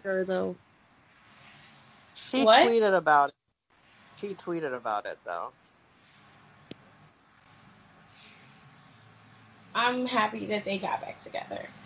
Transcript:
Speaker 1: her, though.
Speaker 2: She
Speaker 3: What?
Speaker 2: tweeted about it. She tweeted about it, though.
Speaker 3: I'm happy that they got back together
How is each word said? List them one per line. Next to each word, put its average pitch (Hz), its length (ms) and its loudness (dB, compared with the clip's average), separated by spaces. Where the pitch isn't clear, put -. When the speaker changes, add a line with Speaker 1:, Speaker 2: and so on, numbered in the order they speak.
Speaker 1:
her, 190 200 -2
though. 185 300 -2
Speaker 2:
She 254 300 -2
Speaker 3:
What? - 20 4
Speaker 2:
tweeted 226 500 6
about 151 340 4
it. - 40 -20
She 202 160 -10
tweeted 160 420 -6
about 110 300 -6
it, 80 180 -12
though. 90 240 -8
Speaker 3:
I'm 247 320 0
happy 214 400 -2
that 208 180 -4
they 196 140 -4
got - 220 -4
back - 200 -12
together - 460 -10